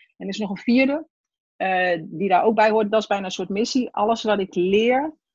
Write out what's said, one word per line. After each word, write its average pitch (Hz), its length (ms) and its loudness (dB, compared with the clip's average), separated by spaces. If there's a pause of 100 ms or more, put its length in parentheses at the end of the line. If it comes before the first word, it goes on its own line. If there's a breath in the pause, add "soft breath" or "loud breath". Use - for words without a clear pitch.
(180 soft breath)
En 185 100 -12
er - 0 -
is 196 100 -6
nog 208 120 -4
een 190 80 -8
vierde, 269 500 2 (480)
eh, 185 480 0
die 175 260 -4
daar 180 140 4
ook 220 120 2
bij 214 140 4
hoort, 214 220 2
dat 214 100 2
is - 60 -6
bijna 196 180 -4
een 180 60 -8
soort 185 180 -6
missie. 233 420 -2
Alles 220 320 -2
wat 208 160 0
ik 190 160 -6
leer, 226 600 2 (200)